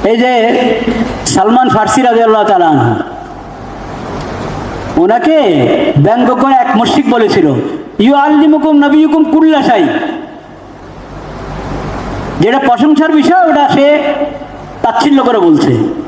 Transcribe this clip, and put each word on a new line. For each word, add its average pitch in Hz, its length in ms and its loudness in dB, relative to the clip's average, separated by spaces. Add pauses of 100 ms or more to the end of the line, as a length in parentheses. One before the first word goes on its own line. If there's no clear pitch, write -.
এই 226 100 2
যে 247 160 2 (920)
সালমান 233 420 2
ফার্সি 220 340 0
রাদিয়াল্লাহু 226 420 2
তাআলা 180 240 2
আনহু, 123 240 0 (2000)
ওনাকে 320 360 0 (600)
ব্যঙ্গ 220 360 2
করে 269 200 0
এক 240 220 2
মুশরিক 254 340 0
বলেছিল, 208 360 2 (520)
"ইউআল্লিমুকুম 302 800 4
নাবিয়ুকুম 302 460 4
কুল্লা 320 380 2
শাই।" 247 220 2 (2500)
যেটা 247 180 2
প্রশংসার 294 540 2
বিষয়, 349 360 4
ওটা 285 200 2
সে 277 180 2 (960)
তাচ্ছিল্য 269 400 2
করে 233 160 2
বলছে 147 340 2 (360)